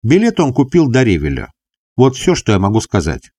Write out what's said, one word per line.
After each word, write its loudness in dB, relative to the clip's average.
Билет 0
он 0
купил 0
до 2
Ревеля. -2
Вот 2
всё, 0
что -2
я 2
могу 0
сказать. -4